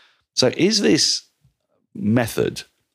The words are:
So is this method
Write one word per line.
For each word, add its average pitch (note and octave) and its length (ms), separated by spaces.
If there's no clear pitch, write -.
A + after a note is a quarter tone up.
So B2+ 240
is G3+ 240
this - 400
method - 680